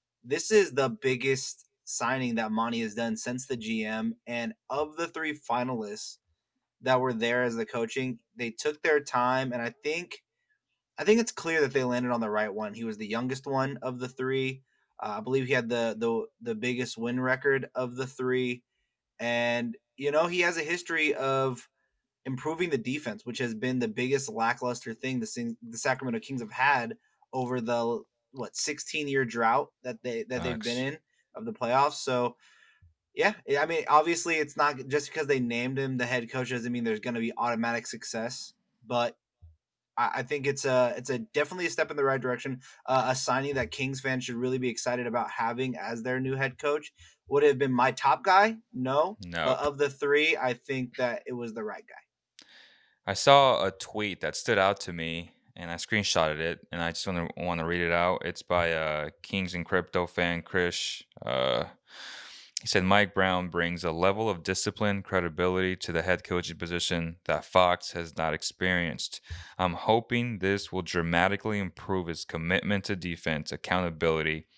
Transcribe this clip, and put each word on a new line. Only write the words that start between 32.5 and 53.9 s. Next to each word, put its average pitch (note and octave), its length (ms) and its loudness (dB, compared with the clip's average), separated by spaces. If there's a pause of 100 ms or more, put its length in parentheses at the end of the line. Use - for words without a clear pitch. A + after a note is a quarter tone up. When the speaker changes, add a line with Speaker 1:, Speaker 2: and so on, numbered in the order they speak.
Speaker 1:
yeah, F#3+ 200 2 (240)
I D3+ 80 4
mean, D#3+ 220 -2
obviously, D#3+ 480 4
it's D3 220 -2
not D3 180 4 (140)
just C#3+ 180 0
because D#3 200 -4
they C#3 120 4
named B2 400 -2
him C3+ 180 -2
the B2 80 0
head A#2+ 240 -2
coach B2+ 200 -4
doesn't A#2+ 220 -2
mean A#2+ 120 -2
there's A2 160 0
gonna A#2 220 -4
be A2+ 160 0
automatic A#2 500 0
success, - 640 -8 (320)
but A#2+ 320 0 (800)
I, A#2 200 2
I B2+ 80 -2
think C#3 220 -2
it's C#3 200 0
a, B2 320 6
it's B2+ 120 -8
a B2 100 0
definitely E3 480 0
a - 20 0
step D3+ 220 -2
in D3+ 40 -8
the D3 80 2
right C3+ 160 4
direction, B2+ 400 -4 (260)
uh, C3 220 4
a C3 80 2
signing C3+ 400 0
that B2 160 -2
Kings C3+ 300 -4
fans C3 240 -2
should B2 100 -6
really B2+ 220 0
be B2+ 100 0
excited B2 400 -2
about A#2 220 -2
having A#2+ 480 -2
as A#2 260 -6
their B2+ 160 0
new C3 160 -2
head C3+ 220 -2
coach. D3+ 340 -2 (360)
Would C#3+ 160 4
it D3+ 40 10
have C3+ 100 6
been C3 160 2
my B2+ 180 4
top C#3 320 2
guy? G#3 340 8 (160)
No. C#3 520 2
Speaker 2:
No. E2+ 200 -2
Speaker 1:
But C#3+ 140 4
of C#3+ 180 0
the C#3+ 120 2
three, D3 460 2
I B2+ 180 0
think B2+ 440 -6
that A#2+ 280 0
it B2+ 80 -6
was A#2+ 200 -6
the A2+ 100 -6
right G2+ 240 -8
guy. - 560 -20 (640)
Speaker 2:
I G2 60 0
saw C3+ 520 8
a F#2+ 60 0
tweet G#2 500 -4